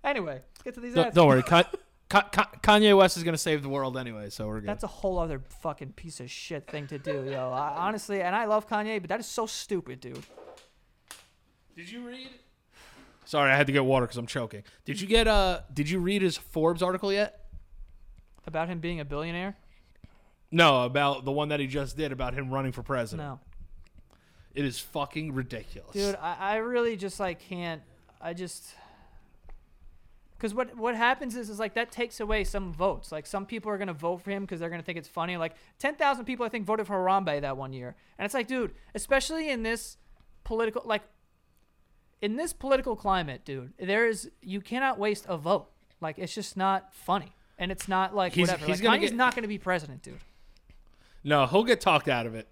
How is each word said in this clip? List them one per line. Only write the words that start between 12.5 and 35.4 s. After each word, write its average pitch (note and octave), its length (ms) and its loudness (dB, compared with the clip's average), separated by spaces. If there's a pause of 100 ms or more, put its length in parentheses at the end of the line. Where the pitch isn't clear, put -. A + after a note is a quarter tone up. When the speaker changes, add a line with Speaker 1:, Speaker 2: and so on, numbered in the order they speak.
Speaker 2:
Sorry, C#3+ 260 4
I C3+ 40 8
had C#3+ 120 6
to C3+ 60 0
get C#3 120 6
water C3 200 6
'cause A#2+ 120 -8
I'm A#2+ 100 -6
choking. A2 360 -6 (220)
Did - 160 -6
you G3 60 -6
get, A3 200 6
uh, F#3+ 340 4 (120)
did D3 160 -2
you F#3 100 0
read F#3+ 220 2
his F3+ 160 2
Forbes E3 460 2
article F#3 280 0
yet? G3+ 380 -2 (960)
Speaker 1:
About D#3+ 220 -4
him F3 120 -6
being E3+ 200 -6
a D3 60 -8
billionaire? E3+ 520 -6 (920)
Speaker 2:
No, D3+ 320 8
about C3+ 420 2
the C3+ 60 -2
one D3 180 0
that D3 120 0
he C#3 60 0
just C3 300 -4
did D3+ 140 -2
about B2+ 220 -4
him C3+ 180 -4
running C3+ 220 -2
for B2 100 -10
president. C#3 440 -4
Speaker 1:
No. C3+ 120 -12 (1120)
Speaker 2:
It C#3+ 120 -2
is B2 140 -6
fucking D#3 540 -6
ridiculous. A#2+ 600 -8
Speaker 1:
Dude, G3+ 280 0
I, E3+ 180 -4
I G3 180 -2
really A#3 380 0
just, F#3+ 240 -8
like, F3+ 200 -4
can't. F3 420 -8 (400)
I E3+ 120 -6
just, F3 420 -12 (1600)
'cause G#3+ 160 -4
what, B3 220 -4
what A#3 200 -2
happens A#3+ 400 0
is, A3+ 140 -8
is, G#3 100 -10
like, A3 140 -4
that A#3+ 180 -2
takes A#3+ 280 -6
away G#3+ 240 0
some F#3+ 300 -4
votes. D#3+ 380 -2
Like, D#3 140 -8
some G3 220 -6
people G#3+ 240 -6
are G3+ 80 -2
gonna F#3+ 140 -6
vote E3+ 280 -4
for G3 100 -12
him G3 140 -4
'cause F3+ 140 -8
they're E3+ 100 -4
gonna E3+ 140 -8
think E3+ 160 -8
it's D3 80 -14
funny. F3 300 -4
Like, E3 180 -4 (240)